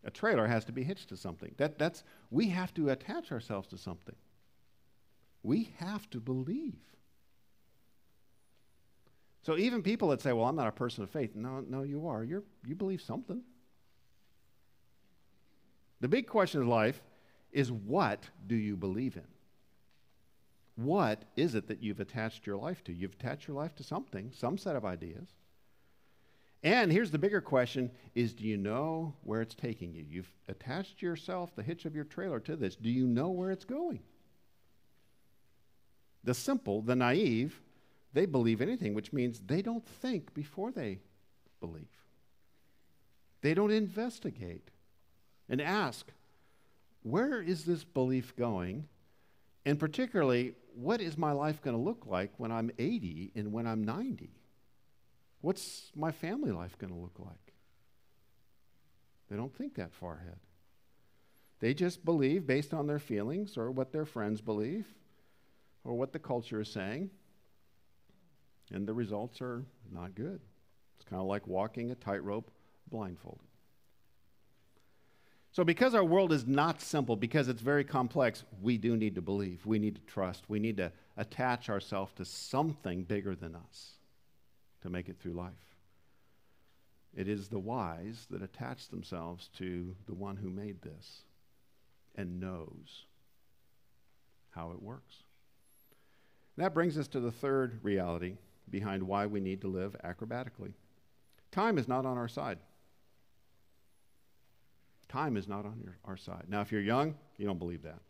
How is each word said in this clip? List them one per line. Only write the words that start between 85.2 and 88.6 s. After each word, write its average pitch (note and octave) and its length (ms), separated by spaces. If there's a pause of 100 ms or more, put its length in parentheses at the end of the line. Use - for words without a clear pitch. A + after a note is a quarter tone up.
through F2 140
life. F2 420 (1400)
It F#2+ 140
is G2+ 200
the G2+ 100
wise G2+ 720
that F#2 120
attach B2 460